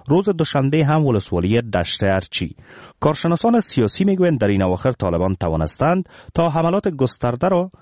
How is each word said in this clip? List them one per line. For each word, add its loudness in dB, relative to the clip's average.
روز 2
دوشنبه 0
هم 2
ولسوالی 0
دشت -2
ارچی. -2
کارشناسان 0
سیاسی 0
می‌گویند 2
در 2
این 2
اواخر 0
طالبان 0
توانستند -2
تا 2
حملات 0
گسترده -2
را 0